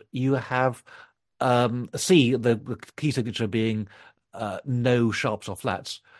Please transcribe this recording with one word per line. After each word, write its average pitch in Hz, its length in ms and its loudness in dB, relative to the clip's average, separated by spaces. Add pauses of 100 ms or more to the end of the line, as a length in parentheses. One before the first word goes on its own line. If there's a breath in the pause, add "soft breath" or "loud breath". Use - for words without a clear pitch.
(120)
you 131 220 0
have, 127 500 0 (560 loud breath)
um, 123 560 2
C, 135 400 4
the, 117 180 2
the 113 220 -6 (200)
key 151 140 -2
signature 117 380 -4
being, 110 400 -2 (440 loud breath)
uh, 101 320 -8
no 120 460 2
sharps 107 380 -4
or 98 80 -8
flats. - 460 -6 (180 loud breath)